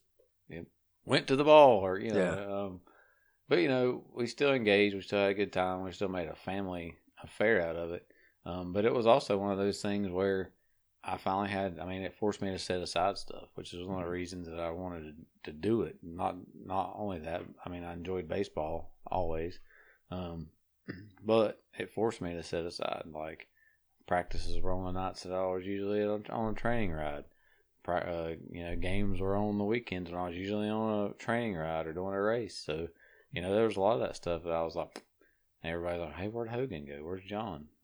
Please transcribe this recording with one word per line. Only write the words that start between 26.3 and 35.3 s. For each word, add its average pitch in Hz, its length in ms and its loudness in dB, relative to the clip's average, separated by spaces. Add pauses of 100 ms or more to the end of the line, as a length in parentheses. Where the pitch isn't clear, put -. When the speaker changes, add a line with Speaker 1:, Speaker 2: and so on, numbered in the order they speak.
Speaker 1:
on 110 220 0
a 104 40 -2
training 117 360 2
ride. 76 320 -4 (580)
Pri-, 87 180 0
uh, 85 340 -4 (160)
you 85 140 -8
know, 87 120 -4
games 98 440 2
were 98 160 2
on 104 220 0
the 104 60 0
weekends 101 460 -2
when 87 100 -4
I 90 80 -4
was 87 80 -8
usually 104 320 -2
on 107 420 0
a - 40 -12
training 117 420 -2
ride 80 300 -2
or 80 60 -6
doing 92 220 -4
a 98 80 0
race. 110 420 0
So, 80 240 -4 (440)
you 87 100 -4
know, 95 120 0
there 110 120 4
was 104 100 0
a 98 40 -2
lot 104 140 4
of 127 60 0
that 104 160 -4
stuff 85 280 -2
that 85 80 -2
I 82 100 2
was 82 140 -4
like, - 280 -8 (580)